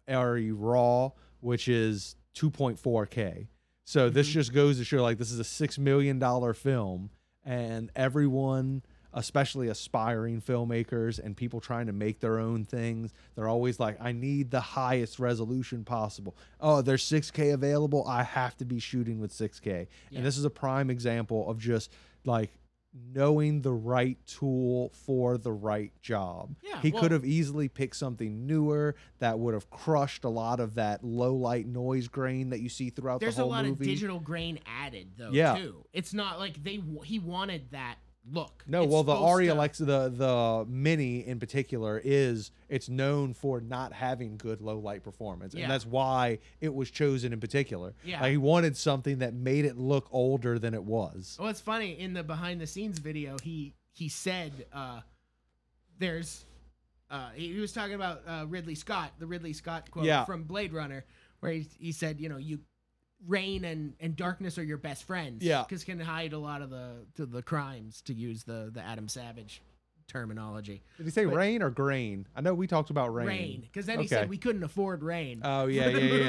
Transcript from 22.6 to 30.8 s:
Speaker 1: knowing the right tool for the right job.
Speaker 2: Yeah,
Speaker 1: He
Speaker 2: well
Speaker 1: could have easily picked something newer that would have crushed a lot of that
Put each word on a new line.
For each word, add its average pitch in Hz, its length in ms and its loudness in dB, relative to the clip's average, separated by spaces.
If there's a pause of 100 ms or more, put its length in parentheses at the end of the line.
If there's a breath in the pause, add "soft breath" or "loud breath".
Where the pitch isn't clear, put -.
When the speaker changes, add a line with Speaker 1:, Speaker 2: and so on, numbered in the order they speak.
Speaker 1:
knowing 151 500 4
the 131 100 2
right 123 540 2
tool 127 640 0 (160)
for 123 320 2
the 113 140 -4
right 104 400 -2 (100)
job. 98 600 -4
Speaker 2:
Yeah, 381 180 -10
Speaker 1:
He 156 100 4
Speaker 2:
well 165 120 2
Speaker 1:
could 165 100 6
have 143 120 2
easily 143 440 0
picked 135 280 -4
something 117 500 -6
newer 147 500 2 (240 loud breath)
that 113 180 2
would 117 160 0
have 101 160 -6
crushed 143 540 0
a 127 40 -2
lot 117 300 0
of 110 160 -2
that 107 300 0